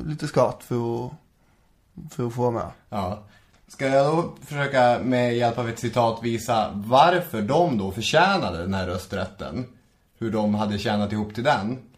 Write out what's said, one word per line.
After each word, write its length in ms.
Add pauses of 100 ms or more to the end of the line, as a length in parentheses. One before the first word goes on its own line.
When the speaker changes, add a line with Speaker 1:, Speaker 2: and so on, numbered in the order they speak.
Speaker 1:
lite 220
skatt 360
för 420
att, 60 (1000)
för 160
att 60
få 80
vara 100
med. 200 (180)
Speaker 2:
Ja. 340 (440)
Ska 200
jag 280
då 180 (120)
försöka 580
med 320
hjälp 220
av 120
ett 100
citat 440
visa 500
varför 680
de 360
då 140
förtjänade 680
den 120
här 140
rösträtten? 800 (540)
Hur 120
de 240
hade 240
tjänat 320
ihop 240
till 80
den? 360 (180)